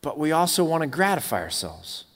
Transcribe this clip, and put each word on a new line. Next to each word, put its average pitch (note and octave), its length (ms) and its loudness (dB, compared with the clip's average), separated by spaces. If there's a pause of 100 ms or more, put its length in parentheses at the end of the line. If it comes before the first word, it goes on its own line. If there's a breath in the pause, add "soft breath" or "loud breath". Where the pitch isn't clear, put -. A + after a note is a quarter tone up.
but - 160 -6
we D3+ 140 2
also E3+ 320 4
want D#3+ 200 2
to D#3 40 0
gratify C#3+ 560 0
ourselves. D#2+ 640 -8 (100)